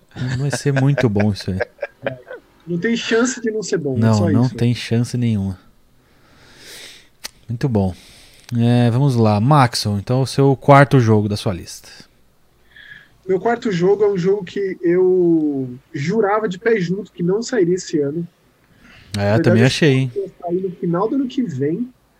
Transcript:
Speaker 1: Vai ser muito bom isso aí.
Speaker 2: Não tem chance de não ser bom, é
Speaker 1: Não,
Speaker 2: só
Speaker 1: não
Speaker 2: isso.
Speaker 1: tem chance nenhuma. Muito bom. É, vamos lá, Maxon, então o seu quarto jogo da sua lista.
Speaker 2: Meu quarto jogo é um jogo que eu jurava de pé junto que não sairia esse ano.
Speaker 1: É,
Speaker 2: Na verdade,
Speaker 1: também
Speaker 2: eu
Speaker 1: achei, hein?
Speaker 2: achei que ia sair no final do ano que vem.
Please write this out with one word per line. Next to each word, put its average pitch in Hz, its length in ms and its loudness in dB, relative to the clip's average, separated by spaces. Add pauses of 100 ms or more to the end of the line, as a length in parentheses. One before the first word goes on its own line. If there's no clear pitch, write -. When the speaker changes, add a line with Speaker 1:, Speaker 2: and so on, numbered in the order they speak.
(400)
Speaker 1:
Vai 143 120 -2
ser - 220 -2
muito 135 340 2
bom 104 240 2
isso 98 200 -6
aí. 95 80 -4 (1040)
Speaker 2:
Não 175 140 -4
tem 226 160 0
chance 233 460 -2
de 226 100 -4
não 214 100 -4
ser 202 160 -4
bom, 139 180 -4
é 113 40 0
Speaker 1:
Não, 110 160 4
Speaker 2:
só 104 140 2
Speaker 1:
não 117 160 4
Speaker 2:
isso. 120 100 -4
Speaker 1:
tem 120 180 0
chance 117 440 -2
nenhuma. 104 420 -2 (1900)
Muito 120 220 -4
bom. 98 240 0 (640)
É, 120 320 4
vamos 127 260 2
lá, 110 240 4
Maxon, 120 600 2
então 127 220 -2
o 131 60 -2
seu 139 280 2
quarto 139 440 6
jogo 110 300 2
da 104 80 -4
sua 104 160 -6
lista. - 360 -14 (1400)
Speaker 2:
Meu 185 120 0
quarto 233 320 -2
jogo 190 320 2
é 208 80 4
um 196 60 -2
jogo 190 260 0
que 190 380 -6
eu 170 880 2 (240)
jurava 208 560 -2
de 180 80 -10
pé 226 220 0
junto 185 320 -6
que - 100 -12
não 190 220 -2
sairia 185 320 0
esse 180 240 -4
ano. 151 280 -4 (880)
Speaker 1:
É, - 20 -4
Speaker 2:
Na 101 60 -2
verdade, 107 200 2
Speaker 1:
também 113 180 4
Speaker 2:
eu 123 60 4
Speaker 1:
achei, 147 240 2
hein? 131 200 0
Speaker 2:
achei 131 120 -6
que - 60 -10
ia - 120 -20
sair 180 220 -4
no 190 80 -6
final 175 360 -4
do 254 80 -4
ano 269 120 -2
que 247 160 -6
vem. 170 500 -6 (260)